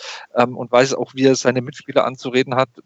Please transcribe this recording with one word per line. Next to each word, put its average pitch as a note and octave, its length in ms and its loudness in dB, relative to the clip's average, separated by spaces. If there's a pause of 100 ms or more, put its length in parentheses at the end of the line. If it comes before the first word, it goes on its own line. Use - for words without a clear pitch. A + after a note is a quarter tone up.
(340)
ähm, A#2+ 220 0
und B2 160 -6
weiß C3 220 4
auch, - 200 -6
wie C3 120 2
er C3 80 6
seine B2+ 260 0
Mitspieler - 460 -2
anzureden B2+ 480 -2
hat. C3 160 0 (160)